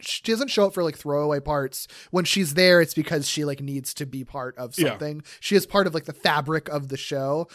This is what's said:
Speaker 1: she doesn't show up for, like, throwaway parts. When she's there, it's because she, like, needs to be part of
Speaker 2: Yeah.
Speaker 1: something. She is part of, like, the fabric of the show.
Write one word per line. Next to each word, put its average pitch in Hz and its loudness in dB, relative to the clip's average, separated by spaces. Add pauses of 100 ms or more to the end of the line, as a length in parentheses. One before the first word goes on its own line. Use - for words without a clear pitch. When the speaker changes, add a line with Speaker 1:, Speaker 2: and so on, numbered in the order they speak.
Speaker 1:
she - -6
doesn't 226 -2
show 208 4
up 196 -6
for, 180 0
like, 151 -2
throwaway 147 0
parts. 139 -4 (220)
When 180 2
she's 165 0
there, 180 8
it's 160 4
because 156 -2
she, - -2
like, 143 -4
needs 139 -8
to 151 -8
be 135 -10
part 127 -10
of 123 -10
Speaker 2:
Yeah. 147 2
Speaker 1:
something. 151 -8 (200)
She - 2
is 190 4
part 202 2
of, 165 -2
like, 156 -4
the - -12
fabric 151 0
of 143 -4
the 135 -8
show. 143 -4